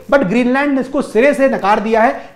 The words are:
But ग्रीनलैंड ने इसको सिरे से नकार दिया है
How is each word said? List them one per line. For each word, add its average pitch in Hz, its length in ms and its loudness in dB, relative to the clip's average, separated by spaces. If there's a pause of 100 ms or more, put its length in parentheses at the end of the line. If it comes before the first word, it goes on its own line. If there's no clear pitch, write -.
(100)
But 277 120 2
ग्रीनलैंड 247 520 0
ने 269 60 0
इसको 269 220 -4
सिरे 262 320 0
से 269 140 0
नकार 208 320 0
दिया 220 220 0
है 269 200 0 (140)